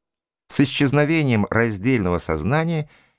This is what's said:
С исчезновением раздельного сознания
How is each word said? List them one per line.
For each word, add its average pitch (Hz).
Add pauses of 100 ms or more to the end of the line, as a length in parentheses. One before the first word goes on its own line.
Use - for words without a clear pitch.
(480)
С -
исчезновением 143
раздельного 107
сознания 147 (300)